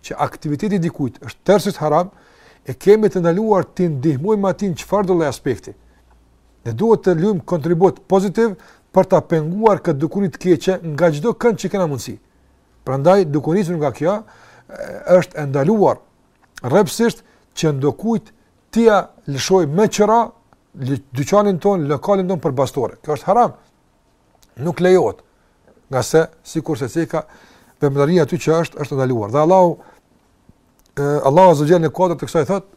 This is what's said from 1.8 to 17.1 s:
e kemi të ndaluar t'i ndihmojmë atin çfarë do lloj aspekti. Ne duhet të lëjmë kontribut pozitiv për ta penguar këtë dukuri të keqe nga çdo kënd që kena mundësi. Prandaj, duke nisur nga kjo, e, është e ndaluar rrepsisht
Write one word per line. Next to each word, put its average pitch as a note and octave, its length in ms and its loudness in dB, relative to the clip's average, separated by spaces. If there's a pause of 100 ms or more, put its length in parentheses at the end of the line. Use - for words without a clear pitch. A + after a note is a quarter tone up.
e B2+ 40 -10
kemi G#3 360 4
të F#3 140 -2
ndaluar F#3+ 420 0 (100)
t'i F3+ 140 0
ndihmojmë D#3+ 600 -2
atin F3+ 280 -4
çfarë F#3+ 320 -2
do F3+ 80 2
lloj D#3 120 0
aspekti. A#2 440 -6 (920)
Ne A#2 100 -6
duhet G#3+ 300 2
të F3+ 120 2
lëjmë F#3+ 300 0
kontribut E3+ 540 0 (100)
pozitiv G3 440 0 (380)
për F#3 160 2
ta E3+ 120 4
penguar F3 640 0
këtë D3 160 -2
dukuri F3+ 280 -2
të - 140 -14
keqe F3+ 320 0 (180)
nga E3 200 2
çdo E3+ 200 -2
kënd A#3 280 -2
që F#3+ 120 -6
kena F#3+ 160 -2
mundësi. B2+ 280 -8 (680)
Prandaj, E3 440 2
duke D3 260 -2
nisur F3+ 240 -2
nga D3 160 -2
kjo, F#3+ 240 -2
e, - 720 -20 (280)
është - 220 -2
e D3 100 -6
ndaluar D3+ 520 2 (640)
rrepsisht G3+ 580 0 (340)